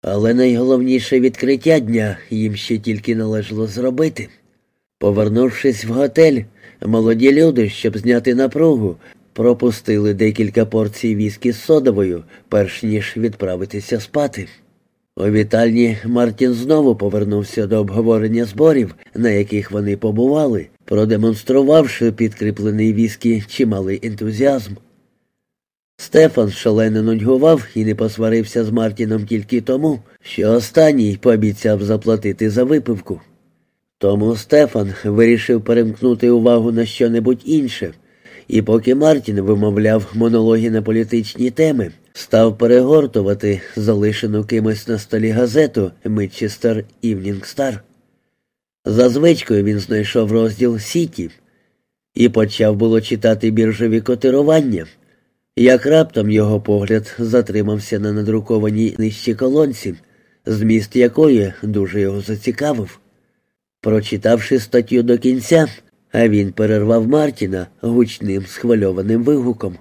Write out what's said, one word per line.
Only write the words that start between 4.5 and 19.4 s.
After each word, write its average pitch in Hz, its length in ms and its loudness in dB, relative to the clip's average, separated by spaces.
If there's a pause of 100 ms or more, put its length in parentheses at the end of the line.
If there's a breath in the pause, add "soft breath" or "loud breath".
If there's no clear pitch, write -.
Повернувшись 107 880 0
в 110 60 -6
готель, 139 500 2 (400 soft breath)
молоді 113 500 2
люди, 139 380 2
щоб 107 280 -4
зняти 120 380 0
напругу, 135 600 0 (380 soft breath)
пропустили 110 800 0
декілька 107 520 0
порцій 110 500 -2
віскі 104 360 -2
з 104 80 -8
содовою, 101 640 0 (260 soft breath)
перш 101 340 -2
ніж 107 340 -4
відправитися 104 800 -6
спати. 131 480 -6 (720)
У 101 100 0
вітальні 113 760 2
Мартін 120 480 0
знову 131 420 2
повернувся 104 720 -4
до 107 120 0
обговорення 110 640 0
зборів, 117 500 2 (200 soft breath)
на 113 140 0
яких 104 420 -2